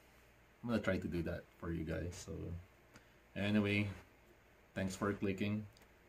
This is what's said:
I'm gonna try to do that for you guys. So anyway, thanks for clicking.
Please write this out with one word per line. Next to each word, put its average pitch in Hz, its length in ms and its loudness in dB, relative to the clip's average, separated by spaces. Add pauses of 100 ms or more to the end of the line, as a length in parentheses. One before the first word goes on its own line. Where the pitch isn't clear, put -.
(600)
I'm 117 120 -2
gonna 107 80 4
try 92 160 2
to 87 120 -2
do 85 200 0
that 87 160 -4 (160)
for 87 100 -4
you 82 140 0
guys. 85 320 -4
So - 160 -10 (1040)
anyway, 104 500 4 (880)
thanks 95 220 -2
for 104 160 2
clicking. 104 520 0 (440)